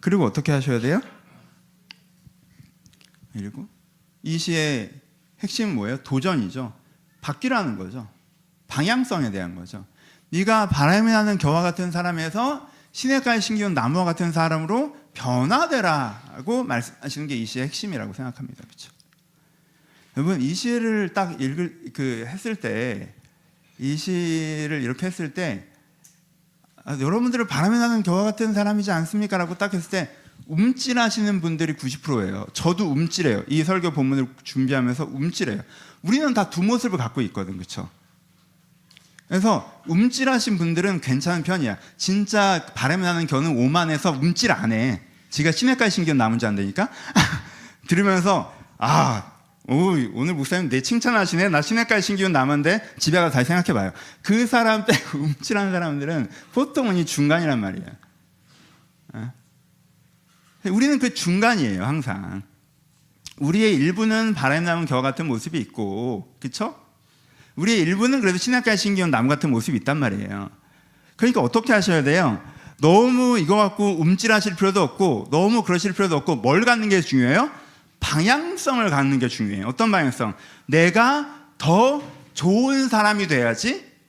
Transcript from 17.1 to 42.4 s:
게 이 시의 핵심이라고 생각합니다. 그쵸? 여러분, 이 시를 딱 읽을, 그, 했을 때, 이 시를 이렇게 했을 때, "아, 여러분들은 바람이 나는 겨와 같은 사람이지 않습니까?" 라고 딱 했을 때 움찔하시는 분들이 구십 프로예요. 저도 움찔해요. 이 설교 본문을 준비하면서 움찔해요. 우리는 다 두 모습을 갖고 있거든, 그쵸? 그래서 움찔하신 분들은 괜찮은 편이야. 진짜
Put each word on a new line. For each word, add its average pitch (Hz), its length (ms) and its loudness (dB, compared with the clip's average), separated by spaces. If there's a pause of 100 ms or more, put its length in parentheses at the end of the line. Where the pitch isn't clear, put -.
게 143 80 -6
이 113 100 -4
시의 127 200 -6
핵심이라고 135 480 -8
생각합니다. 127 560 -12
그쵸? - 220 -20 (1300)
여러분, 156 240 0
이 143 120 0
시를 220 600 -2
딱 180 280 -4
읽을, 151 520 -6
그, 120 340 -4
했을 196 280 -8
때, 110 600 -6 (640)
이 139 160 -4
시를 156 880 -4
이렇게 127 240 -6
했을 180 280 -8
때, 131 340 -6 (1160)
"아, 143 160 -8
여러분들은 233 480 0
바람이 170 300 2
나는 233 260 2
겨와 180 200 0
같은 214 300 -2
사람이지 208 380 0
않습니까?" 196 460 -2
라고 175 200 -4
딱 202 160 -4
했을 170 160 -6
때 180 260 -4 (320)
움찔하시는 220 920 0
분들이 160 320 -2
구십 139 280 -8
프로예요. 101 520 -4
저도 175 380 0
움찔해요. 147 560 0
이 156 160 0
설교 175 280 0
본문을 135 360 0 (160)
준비하면서 131 680 -2
움찔해요. 139 500 -4 (400)
우리는 262 320 0
다 208 160 0
두 175 140 -2
모습을 220 340 0
갖고 127 240 -4
있거든, 95 360 -6
그쵸? 90 300 -12 (1400)
그래서 190 580 0
움찔하신 240 720 0
분들은 170 440 0
괜찮은 151 420 -2
편이야. 143 340 -2 (200)
진짜 196 760 0